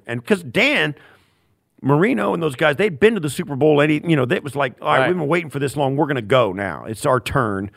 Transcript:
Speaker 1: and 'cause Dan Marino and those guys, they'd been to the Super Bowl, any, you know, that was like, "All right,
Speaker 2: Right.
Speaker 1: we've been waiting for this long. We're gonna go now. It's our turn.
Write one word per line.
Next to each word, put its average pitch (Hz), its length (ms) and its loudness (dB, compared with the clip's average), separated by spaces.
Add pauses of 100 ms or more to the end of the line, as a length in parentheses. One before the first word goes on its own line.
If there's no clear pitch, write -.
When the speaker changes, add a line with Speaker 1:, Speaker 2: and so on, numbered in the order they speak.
Speaker 1:
and 117 180 -8
'cause 196 180 0
Dan 165 520 0 (880)
Marino 202 520 2
and 170 80 -2
those 151 140 -2
guys, 151 200 2
they'd 185 240 0
been 226 140 4
to 202 60 -4
the 147 100 -4
Super 143 260 -6
Bowl, 147 240 4
any, 151 260 2
you 165 80 2
know, 131 120 2
that 175 180 -2
was 135 100 -10
like, 139 280 -2
"All 151 60 -4
right, 151 120 4
Speaker 2:
Right. 127 80 2
Speaker 1:
we've 120 80 0
been 151 120 -4
waiting 170 200 -2
for 139 100 -8
this 135 200 -4
long. 139 180 0
We're 156 100 2
gonna 139 140 -2
go 110 320 2
now. 87 320 -6
It's - 220 -6
our 131 140 4
turn. 101 560 -2